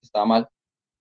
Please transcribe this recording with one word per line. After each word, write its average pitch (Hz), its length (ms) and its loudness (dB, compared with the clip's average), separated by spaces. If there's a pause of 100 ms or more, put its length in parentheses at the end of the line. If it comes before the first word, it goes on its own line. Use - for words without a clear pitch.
estaba - 240 -4
mal, 117 240 0 (520)